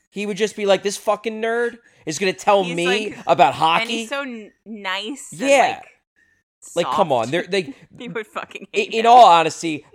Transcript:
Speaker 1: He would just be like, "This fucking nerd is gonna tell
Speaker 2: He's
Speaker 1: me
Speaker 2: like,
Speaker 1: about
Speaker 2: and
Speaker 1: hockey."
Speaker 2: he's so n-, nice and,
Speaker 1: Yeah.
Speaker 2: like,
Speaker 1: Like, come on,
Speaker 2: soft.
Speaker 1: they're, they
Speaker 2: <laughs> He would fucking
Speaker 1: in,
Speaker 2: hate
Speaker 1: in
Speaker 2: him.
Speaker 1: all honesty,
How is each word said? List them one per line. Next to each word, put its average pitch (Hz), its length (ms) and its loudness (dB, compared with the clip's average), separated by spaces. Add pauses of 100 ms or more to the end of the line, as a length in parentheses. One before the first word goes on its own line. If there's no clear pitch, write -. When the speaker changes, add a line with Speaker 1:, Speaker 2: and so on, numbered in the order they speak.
(100)
Speaker 1:
He 202 160 -8
would 202 100 -6
just 208 200 -4
be 214 80 -6
like, 196 180 2
"This 202 140 -6
fucking 220 460 -6
nerd 233 360 -4 (280)
is 156 120 -6
gonna 190 140 -2
tell 202 320 2
Speaker 2:
He's 170 120 -6
Speaker 1:
me 180 340 -2
Speaker 2:
like, - 160 -12
Speaker 1:
about 170 220 6
Speaker 2:
and 127 80 -2
Speaker 1:
hockey." 160 320 0
Speaker 2:
he's 226 200 -6
so 277 140 -6
n-, 226 300 -12 (120)
nice 202 680 -10
and, 151 80 -14
Speaker 1:
Yeah. 240 400 2 (920)
Speaker 2:
like, 170 120 -2
Speaker 1:
Like, 131 80 -4
come 160 180 2
on, 117 120 2
Speaker 2:
soft. 123 80 -8
Speaker 1:
they're, 170 140 -2
they 175 280 -6 (120)
Speaker 2:
<laughs> - 120 -20
He 240 100 -14
would 214 180 -10
fucking - 360 -14 (100)
Speaker 1:
in, 196 80 -2
Speaker 2:
hate 190 140 -4
Speaker 1:
in 226 60 -2
Speaker 2:
him. 220 100 0
Speaker 1:
all 240 160 10
honesty, 160 580 2 (100)